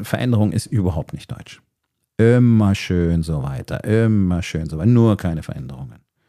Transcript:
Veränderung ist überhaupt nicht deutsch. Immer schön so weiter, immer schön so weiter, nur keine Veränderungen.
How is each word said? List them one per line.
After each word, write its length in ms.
Veränderung 500
ist 140
überhaupt 460
nicht 180
deutsch. 300
Immer 580
schön 480
so 200
weiter, 420
immer 580
schön 280
so 80
weiter, 100
nur 280
keine 260
Veränderungen. 560